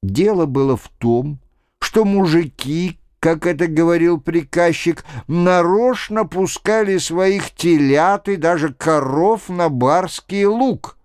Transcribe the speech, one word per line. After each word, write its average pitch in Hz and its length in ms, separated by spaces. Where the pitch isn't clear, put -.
Дело 165 420
было 135 320
в - 120
том, 131 400
что - 260
мужики, 170 920
как 165 260
это 175 220
говорил 165 540
приказчик, 165 840
нарочно 180 960
пускали 196 720
своих 185 540
телят 160 800
и 202 60
даже 160 380
коров 156 760
на 175 200
барский 160 760
луг. 226 580